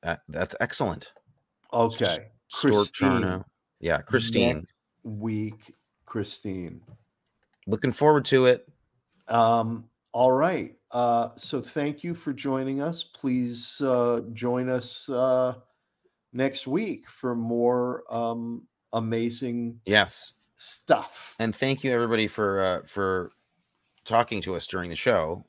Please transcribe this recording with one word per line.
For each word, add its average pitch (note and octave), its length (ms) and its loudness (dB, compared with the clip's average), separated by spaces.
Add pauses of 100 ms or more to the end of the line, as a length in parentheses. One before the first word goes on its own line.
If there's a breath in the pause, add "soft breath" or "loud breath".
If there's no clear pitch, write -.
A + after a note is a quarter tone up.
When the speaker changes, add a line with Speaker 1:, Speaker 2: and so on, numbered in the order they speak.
Speaker 1:
Uh, E2+ 120 -2 (120)
that's D#2+ 320 -6
excellent. - 520 -4 (600)
Speaker 2:
Okay. A#2 320 2
Speaker 1:
S-, E2+ 140 0 (300)
Stuart - 240 0
Speaker 2:
Christine. G#2 360 2
Speaker 1:
Chernow. F#2 360 0 (360)
Yeah, D#2+ 220 0
Christine. A2+ 560 2
Speaker 2:
Next - 160 -16 (280)
week, G#2+ 680 -8 (340)
Christine. F#2 720 -8 (880)
Speaker 1:
Looking A2 260 0
forward D3+ 340 6
to C3 200 6
it. B2 220 4 (600)
Speaker 2:
Um, A2+ 600 4 (240)
all B2 200 6
right. C#3+ 440 0 (140)
Uh, A#2+ 460 2
so - 240 -6
thank D3 440 -4
you E3+ 100 -6
for D#3 180 -8
joining C3+ 480 -2
us. E3+ 220 -4
Please, B2 760 -4
uh, A#2+ 400 2 (120)
join B2 360 -2
us, B2+ 400 -4
uh, B2+ 460 2 (760)
next C3+ 360 -2
week E3 400 -4
for B2 260 -6
more, A#2+ 720 0 (100)
um, A#2 480 -6 (300)
amazing A#2 920 -4
Speaker 1:
Yes. G2 480 2 (200)
Speaker 2:
stuff. - 840 -4
Speaker 1:
And A2+ 160 -2
thank C3+ 260 -2
you, C3+ 80 -2
everybody, A#2 380 0
for, G2 340 0
uh, F#2 240 0
for F#2+ 460 -4 (720)
talking A2+ 380 2
to F#2 120 -4
us E2+ 140 -6
during F2+ 220 -6
the D#2+ 60 -8
show. E2+ 520 0